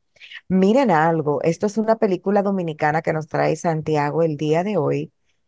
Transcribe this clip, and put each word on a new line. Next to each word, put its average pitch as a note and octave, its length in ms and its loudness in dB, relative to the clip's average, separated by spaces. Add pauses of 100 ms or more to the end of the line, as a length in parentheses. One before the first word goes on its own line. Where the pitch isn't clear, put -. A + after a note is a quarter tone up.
(480)
Miren G#3 420 4
algo, D#3 520 2
esto E3+ 240 0
es G3+ 120 -4
una A3 180 2
película G3 460 0
dominicana E3 600 -2
que E3 100 -2
nos D#3 160 -4
trae D3+ 280 0
Santiago D#3 640 -2
el D#3+ 140 0
día D#3 280 0
de G#3 140 -2
hoy C#3+ 340 -2 (360)